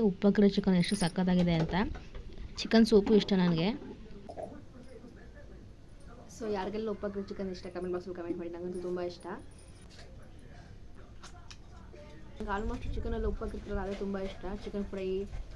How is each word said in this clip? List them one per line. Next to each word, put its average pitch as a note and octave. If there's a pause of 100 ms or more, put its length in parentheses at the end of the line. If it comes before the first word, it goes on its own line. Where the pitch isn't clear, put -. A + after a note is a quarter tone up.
ಉಪ್ಪಾಗಿರೋ G3+
ಚಿಕನ್ G3
ಎಷ್ಟು G3+
ಸಖತ್ತಾಗಿದೆ F3+
ಅಂತ. E3 (880)
ಚಿಕನ್ A3+
ಸೂಪು G#3
ಇಷ್ಟ - (100)
ನನಗೆ. E3+ (2750)
So B3 (140)
ಯಾರಿಗೆಲ್ಲ G#3
ಉಪ್ಪಾಗಿರೋ G3
ಚಿಕನ್ G3
ಇಷ್ಟ F#3 (100)
ಕಾಮೆಂಟ್ F3+
ಬಾಕ್ಸಲ್ಲಿ F3+
ಕಾಮೆಂಟ್ E3+
ಮಾಡಿ, E3+
ನನಗಂತೂ F3+
ತುಂಬ F3+ (120)
ಇಷ್ಟ. - (3000)
ನನಗೆ G#3+
almost A#3+ (120)
ಚಿಕನಲ್ಲಿ A3
ಉಪ್ಪಾಕಿರ್ತಾರಲ್ಲ G#3
ಅದೇ G3
ತುಂಬ G3 (140)
ಇಷ್ಟ. - (220)
ಚಿಕನ್ G3+
ಫ್ರೈ F#3+ (480)